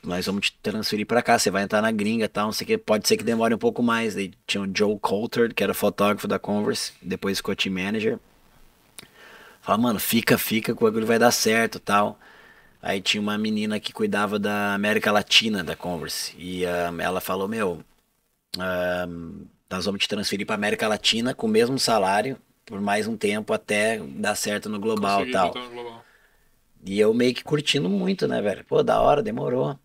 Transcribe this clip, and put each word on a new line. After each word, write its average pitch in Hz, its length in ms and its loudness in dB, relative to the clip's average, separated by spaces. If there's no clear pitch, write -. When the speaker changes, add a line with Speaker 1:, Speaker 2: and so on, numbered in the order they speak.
Speaker 1:
nós 87 240 -4
vamos 98 240 -2
te - 100 -20
transferir 107 460 -2
pra 117 160 4
cá, 117 160 4
você - 100 2
vai 98 140 0
entrar - 180 2
na 113 100 2
gringa 113 340 0
e - 20 -6
tal, 208 180 -2
não 220 60 -2
sei - 120 -6
o - 40 -10
que, - 100 2
pode - 300 0
ser 110 100 4
que 107 60 -8
demore 113 320 2
um - 20 -8
pouco 117 240 0
mais." 113 320 0
Daí 95 180 -4
tinha - 160 -2
o 98 100 -4
Joe 104 280 2
Coulter, 113 520 0
que - 120 -2
era 101 100 0
fotógrafo 101 540 2
da 101 100 0
Converse, 104 640 -2
depois 95 380 -4
ficou 101 160 -4
team 95 180 -2
manager. 107 460 -2
Fala, - 180 2
"Mano, 117 200 2
fica, 113 380 2
fica, 110 380 -2
que 113 80 0
o - 20 4
bagulho 110 220 2
vai 113 100 4
dar 120 140 8
certo 113 460 2
e - 40 -12
tal." 104 380 2
Aí 98 200 -4
tinha 107 180 0
uma 104 160 -2
menina 107 440 -2
que - 120 -8
cuidava 104 460 0
da 101 380 0
América 104 360 2
Latina, 104 520 2
da 80 120 -6
Converse, 80 640 -6
e, 90 300 -6
ah, 87 320 -2
ela 87 200 -2
falou, 95 280 -4
"Meu, 101 340 -4
ah, 90 480 -2
nós 92 160 -6
vamos 98 160 -2
te - 60 0
transferir 101 380 -6
pra 110 100 -4
América 104 320 -2
Latina 113 460 -2
com - 140 -4
o - 20 0
mesmo 120 300 2
salário 110 580 2
por 104 140 -10
mais 101 280 0
um 113 100 -4
tempo 107 360 -2
até 107 460 0
dar 101 360 -4
certo 104 340 -4
no 104 100 -6
global 101 420 0
e 123 100 -4
Speaker 2:
Conseguir - 20 -2
Speaker 1:
tal." 95 140 4
Speaker 2:
botar 123 140 -4
no 123 100 -14
global. 120 340 -14
Speaker 1:
E 98 120 -4
eu 107 160 6
meio 123 220 4
que - 80 -8
curtindo 147 460 0
muito, 190 360 0
né, 120 160 0
velho? 101 220 -2
Pô, - 180 2
da 113 200 4
hora, 139 200 6
demorou. 135 640 -2